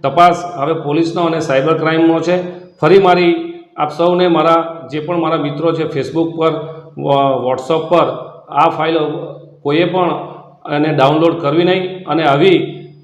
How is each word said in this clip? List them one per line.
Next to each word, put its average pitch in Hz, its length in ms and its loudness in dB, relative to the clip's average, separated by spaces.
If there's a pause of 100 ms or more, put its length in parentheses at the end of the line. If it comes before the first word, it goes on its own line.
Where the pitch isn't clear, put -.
તપાસ 165 420 4 (120)
હવે 143 160 -4
પોલીસનો 160 500 -2
અને 160 180 -2
સાયબર 147 380 0
ક્રાઇમનો 160 420 2
છે. 180 320 -2 (240)
ફરી 170 220 6
મારી 175 600 2 (160)
આપ 151 160 -2
સૌને, 180 360 2
મારા 165 640 2
જે 151 100 -6
પણ 175 200 -4
મારા 160 160 -2
મિત્રો 147 360 -2
છે 156 100 -2
Facebook 156 540 -4
પર, 160 140 0 (480)
વ-, 139 520 0
WhatsApp 151 380 -2
પર 165 180 4 (420)
આ 151 220 2
ફાઇલ 160 280 -2 (640)
કોઈએ 151 220 0
પણ 175 500 -2 (400)
એને 151 140 0
ડાઉનલોડ 147 520 2
કરવી 147 240 0
નહીં 185 400 -2
અને 156 200 -2
આવી 147 600 2 (200)